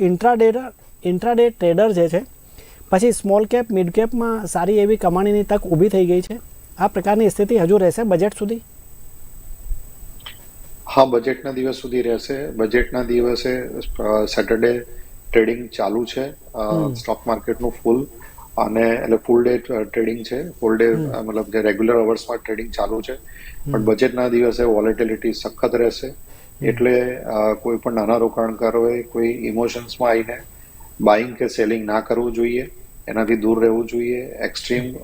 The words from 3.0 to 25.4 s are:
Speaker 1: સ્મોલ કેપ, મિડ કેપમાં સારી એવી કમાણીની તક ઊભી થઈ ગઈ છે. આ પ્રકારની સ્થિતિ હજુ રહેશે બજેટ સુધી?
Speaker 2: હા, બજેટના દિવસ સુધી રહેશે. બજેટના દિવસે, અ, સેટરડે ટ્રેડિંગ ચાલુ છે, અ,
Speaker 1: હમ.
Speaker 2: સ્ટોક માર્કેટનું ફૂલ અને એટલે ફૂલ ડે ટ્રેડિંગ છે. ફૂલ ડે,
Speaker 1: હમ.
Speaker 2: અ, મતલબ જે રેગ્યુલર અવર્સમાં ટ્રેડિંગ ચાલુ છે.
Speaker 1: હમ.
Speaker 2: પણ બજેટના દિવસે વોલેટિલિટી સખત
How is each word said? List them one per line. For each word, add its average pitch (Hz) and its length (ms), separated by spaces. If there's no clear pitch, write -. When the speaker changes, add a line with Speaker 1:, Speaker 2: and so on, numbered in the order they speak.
Speaker 1:
સ્મોલ 202 340
કેપ, 240 260
મિડ 185 180
કેપમાં 226 580
સારી 180 300
એવી 208 200
કમાણીની 202 460
તક 208 180
ઊભી 175 280
થઈ 190 160
ગઈ 180 160
છે. 220 180
આ 190 100
પ્રકારની 208 420
સ્થિતિ 208 280
હજુ 180 200
રહેશે 190 260
બજેટ 196 360
સુધી? 226 220
Speaker 2:
હા, 135 100
બજેટના 127 460
દિવસ 127 240
સુધી 127 260
રહેશે. 135 500
બજેટના 120 520
દિવસે, 120 580
અ, 107 640
સેટરડે 117 600
ટ્રેડિંગ 117 360
ચાલુ 110 360
છે, 135 240
અ, 113 60
Speaker 1:
હમ. 139 320
Speaker 2:
સ્ટોક 117 340
માર્કેટનું 117 460
ફૂલ 123 240
અને 110 240
એટલે 113 360
ફૂલ 120 260
ડે 123 140
ટ્રેડિંગ 113 320
છે. 143 240
ફૂલ 113 280
ડે, 117 160
Speaker 1:
હમ. 156 180
Speaker 2:
અ, 113 100
મતલબ 110 240
જે 104 160
રેગ્યુલર 107 340
અવર્સમાં 113 420
ટ્રેડિંગ 110 340
ચાલુ 107 300
છે. 127 120
Speaker 1:
હમ. - 580
Speaker 2:
પણ 110 120
બજેટના 123 460
દિવસે 120 340
વોલેટિલિટી 110 720
સખત 113 420